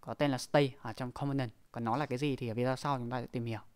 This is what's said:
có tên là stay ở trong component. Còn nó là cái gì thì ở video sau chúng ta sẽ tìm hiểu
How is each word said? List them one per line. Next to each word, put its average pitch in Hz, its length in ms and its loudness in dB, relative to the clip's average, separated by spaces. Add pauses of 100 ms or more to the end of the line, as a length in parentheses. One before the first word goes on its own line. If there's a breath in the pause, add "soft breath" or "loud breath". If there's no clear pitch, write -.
có 143 140 -8
tên 147 160 2
là 127 80 0
stay 139 440 4
ở 113 100 -8
trong 127 200 -6
component. 139 380 0 (220)
Còn 117 120 -4
nó 113 120 2
là 143 100 0
cái 123 120 -2
gì 143 180 2
thì 120 120 -4
ở 110 60 -2
video 123 220 2
sau 143 220 0
chúng 120 120 -4
ta 127 100 -2
sẽ 120 60 -6
tìm 120 180 -4
hiểu 113 160 -4 (160)